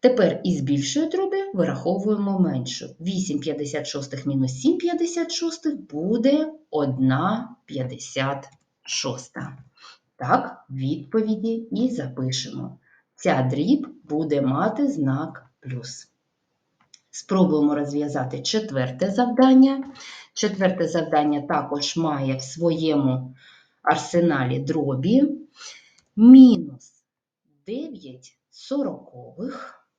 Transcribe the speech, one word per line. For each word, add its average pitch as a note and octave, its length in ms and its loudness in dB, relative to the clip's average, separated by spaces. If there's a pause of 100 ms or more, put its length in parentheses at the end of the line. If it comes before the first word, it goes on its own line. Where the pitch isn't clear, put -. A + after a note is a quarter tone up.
Тепер A#3+ 440 2
із D#3 160 0
більшої C#3+ 480 -2
дроби F#4+ 460 -4
вираховуємо G3 840 -2
меншу. C3 640 -4
Вісім E3+ 400 -4
п'ятдесят C#3+ 460 -6
шостих C3 400 -8
мінус C3 260 0
сім E4+ 260 0
п'ятдесят E4+ 540 -4
шостих D#4+ 440 -6
буде A3+ 760 0 (180)
одна C#3 920 0
п'ятдесят C3+ 840 -6 (340)
шоста. - 760 -10 (580)
Так, - 540 -2
відповіді G#3+ 1000 -2
і A#3+ 180 0
запишемо. C3 880 -8 (400)
Ця C#3 240 0
дріб D3 460 0 (160)
буде D3+ 380 -2
мати G#3 460 0
знак D3 600 -4 (100)
плюс. B2 520 -14 (1000)
Спробуємо D3+ 640 2
розв'язати C#3+ 680 -4
четверте C#3 680 -4
завдання. C4 840 4 (420)
Четверте F#3 540 0
завдання D3+ 540 0
також D3 540 -4
має C#3+ 400 -2
в B2+ 60 -8
своєму D3+ 920 0 (480)
арсеналі D3 760 0
дробі. D3+ 640 0 (920)
Мінус G#3+ 840 10 (640)
дев'ять G#3 720 -14 (120)
сорокових - 1400 -10 (100)